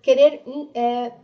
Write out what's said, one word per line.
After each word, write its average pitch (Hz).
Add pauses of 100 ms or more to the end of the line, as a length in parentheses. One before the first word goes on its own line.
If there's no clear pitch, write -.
querer, 285 (320)
é, 240 (120)